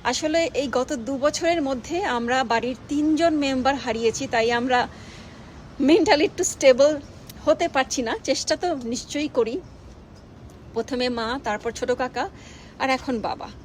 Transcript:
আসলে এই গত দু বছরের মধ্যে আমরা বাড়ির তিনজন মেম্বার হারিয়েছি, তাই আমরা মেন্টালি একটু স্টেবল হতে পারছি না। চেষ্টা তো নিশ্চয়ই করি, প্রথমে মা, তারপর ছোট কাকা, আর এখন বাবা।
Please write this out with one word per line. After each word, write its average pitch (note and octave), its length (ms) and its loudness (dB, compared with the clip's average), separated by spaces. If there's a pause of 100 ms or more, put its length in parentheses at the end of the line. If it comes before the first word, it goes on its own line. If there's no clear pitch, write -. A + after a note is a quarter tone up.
আসলে D#4 500 0
এই C#4 140 -2
গত B3+ 260 -2
দু C4 240 -4
বছরের D#4+ 440 0
মধ্যে C4+ 420 -2
আমরা B3 400 0
বাড়ির A#3 320 0 (120)
তিনজন D#4 460 4
মেম্বার C4+ 420 2
হারিয়েছি, A#3 520 -2
তাই A#3 240 2
আমরা A#3+ 360 2 (920)
মেন্টালি D#4 460 6
একটু - 180 -2
স্টেবল C#4 560 4 (460)
হতে D#4+ 220 4
পারছি C4+ 340 0
না। A#3 220 -2
চেষ্টা - 320 0
তো E4+ 200 -2
নিশ্চয়ই B3+ 520 -6
করি, A#3+ 340 -2 (1120)
প্রথমে B3 360 -2
মা, A#3 340 -2
তারপর G#3+ 280 -4
ছোট A#3+ 200 -4
কাকা, B3 380 -2 (500)
আর B3+ 100 0
এখন B3+ 300 0
বাবা। C3 300 -6 (160)